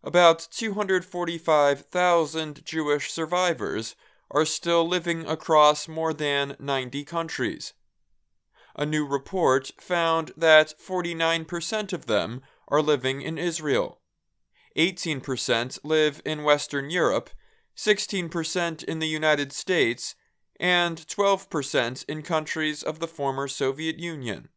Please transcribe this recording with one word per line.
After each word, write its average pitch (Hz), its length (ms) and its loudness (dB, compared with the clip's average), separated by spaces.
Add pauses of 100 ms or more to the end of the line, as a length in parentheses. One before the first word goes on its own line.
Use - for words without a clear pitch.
about 165 480 6
two 220 220 -4
hundred 190 300 0
forty-five 160 760 2
thousand 160 840 0
Jewish 147 460 -2
survivors 151 840 -2 (340)
are 151 140 2
still 170 420 0
living 170 400 -4
across 151 640 4
more 160 260 -2
than 143 460 -2
ninety 135 420 -4
countries. 151 720 -4 (1040)
A 147 100 -2
new 151 180 -2
report 139 720 0
found 165 600 0
that 156 440 6
forty-nine 165 680 -2
percent 190 460 -6
of 160 140 -8
them 107 360 -2 (260)
are 151 120 4
living 139 420 0
in - 160 -6
Israel. 156 600 -2 (760)
Eighteen 170 440 -2
percent 127 600 -2
live 151 420 0
in 151 200 -6
Western 147 460 0
Europe, 131 380 2 (460)
sixteen 196 540 0
percent 165 560 -4
in 160 160 -4
the 160 80 -2
United 151 440 0
States, 135 600 0 (460)
and 175 480 0
twelve 196 420 0
percent 131 560 -2
in 156 160 -8
countries 156 640 -2
of 156 160 -4
the 165 80 -4
former 139 400 -4
Soviet 156 500 -4
Union. 131 580 -8